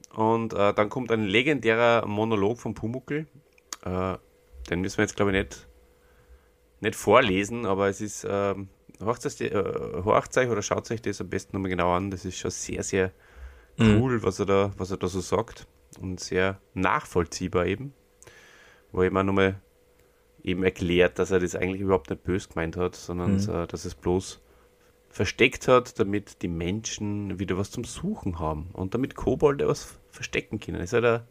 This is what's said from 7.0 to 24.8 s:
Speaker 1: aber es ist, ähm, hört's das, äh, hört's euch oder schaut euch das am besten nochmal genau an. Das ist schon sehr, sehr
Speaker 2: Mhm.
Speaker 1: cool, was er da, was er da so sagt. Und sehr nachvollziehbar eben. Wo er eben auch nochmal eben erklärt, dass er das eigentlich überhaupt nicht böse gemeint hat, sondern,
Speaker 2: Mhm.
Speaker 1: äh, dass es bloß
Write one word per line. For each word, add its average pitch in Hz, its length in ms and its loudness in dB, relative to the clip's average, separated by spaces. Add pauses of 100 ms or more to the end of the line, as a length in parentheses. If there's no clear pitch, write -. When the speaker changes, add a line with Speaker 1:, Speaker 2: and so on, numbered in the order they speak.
Speaker 1:
aber 98 220 2
es 98 120 -2
ist, 107 280 -10
ähm, 98 400 -2 (300)
hört's 110 240 -4
das, - 180 -8
äh, 117 120 -4
hört's 104 840 0
euch 127 120 2
oder 104 140 -2
schaut - 280 -4
euch 113 120 -4
das - 180 -6
am 92 80 -8
besten 98 280 -6
nochmal 95 140 -2
genau 87 240 2
an. 95 160 -2
Das 92 140 -8
ist 92 140 -8
schon 90 120 -4
sehr, - 320 -8
sehr 95 300 0 (640)
Speaker 2:
Mhm. 110 240 6
Speaker 1:
cool, 123 220 0
was 98 180 -2
er 98 60 0
da, 98 300 4
was 95 140 -6
er 95 60 -4
da 90 100 -4
so 90 140 -2
sagt. - 460 -4 (340)
Und 92 200 -8
sehr 95 400 0 (140)
nachvollziehbar 92 920 0
eben. 127 280 -6 (1000)
Wo 92 80 0
er 92 60 6
eben 92 100 0
auch 95 60 4
nochmal 98 380 4 (840)
eben 90 220 -2
erklärt, 87 540 2
dass 95 120 0
er 95 100 4
das 87 140 0
eigentlich 95 280 -4
überhaupt 95 280 2
nicht 90 140 -8
böse - 240 -2
gemeint 82 280 -6
hat, 90 200 -2
sondern, 90 400 -2
Speaker 2:
Mhm. 101 120 0
Speaker 1:
äh, 85 180 -4
dass - 180 -10
es 87 100 -10
bloß - 460 -2 (680)